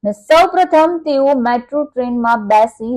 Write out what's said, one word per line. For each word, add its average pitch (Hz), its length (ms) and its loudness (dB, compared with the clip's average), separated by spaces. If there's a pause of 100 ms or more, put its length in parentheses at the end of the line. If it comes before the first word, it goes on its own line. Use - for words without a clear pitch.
અને 208 120 -4
સૌપ્રથમ 339 840 2
તેઓ 277 400 0
મેટ્રો 247 440 -4
ટ્રેનમાં 240 600 -4
બેસી 220 500 0